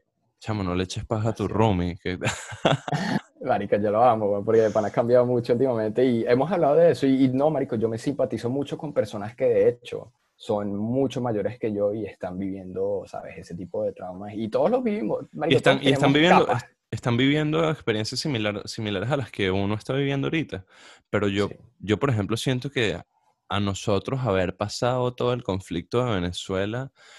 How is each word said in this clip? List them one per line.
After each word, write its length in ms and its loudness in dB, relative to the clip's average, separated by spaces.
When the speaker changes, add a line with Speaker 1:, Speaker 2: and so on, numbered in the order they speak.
Speaker 1:
chamo, 240 -4
no 120 -2
le 80 0
eches 220 -8
paja 240 -2
a 40 -2
tu 120 -4
Speaker 2:
Así 80 -4
es. 40 0
Speaker 1:
roomie, 400 2
que 220 -6
<laughs> 1200 -4
Speaker 2:
Marico, 340 0
yo 120 0
lo 140 4
amo, 240 4
güey, 160 0
porque 180 6
de 80 4
pana 200 0
ha 20 -4
cambiado 340 4
mucho 280 2
últimamente 520 2
y 220 2
hemos 240 2
hablado 240 2
de 160 8
eso 160 0
y, 180 4
y 40 4
no, 200 2
marico, 260 -2
yo 140 0
me 80 -4
simpatizo 540 -2
mucho 260 -4
con 160 -10
personas 420 -4
que 100 -2
de 240 6
hecho 440 -6
son 400 -2
mucho 460 -2
mayores 360 -2
que 160 -4
yo 200 0
y 120 -6
están 320 -10
viviendo, 720 -4
¿sabes? 320 -14
Ese 160 -12
tipo 280 -6
de 100 -2
traumas. 420 -12
Y 140 -4
todos 200 2
los 140 0
vivimos, 500 -4
marico, 200 0
Speaker 1:
Y 40 6
están, 200 4
Speaker 2:
todos 100 -2
Speaker 1:
y 60 6
están 200 4
Speaker 2:
tenemos 0 -
Speaker 1:
viviendo, 340 6
Speaker 2:
capas. 160 -2
Speaker 1:
est-, 80 -20
están 260 -2
viviendo 520 2
experiencias 520 -2
similar-, 460 -2
similares 440 -4
a 60 0
las 140 -8
que 200 0
uno 240 0
está 180 -6
viviendo 340 -2
ahorita. 380 -4
Pero 180 0
yo, 200 0
Speaker 2:
Sí. 80 -12
Speaker 1:
yo, 200 0
por 120 2
ejemplo, 260 0
siento 320 -2
que 320 -2
a 100 0
nosotros 640 -2
haber 340 0
pasado 600 -2
todo 180 0
el 100 -6
conflicto 600 -2
de 80 -2
Venezuela 800 -4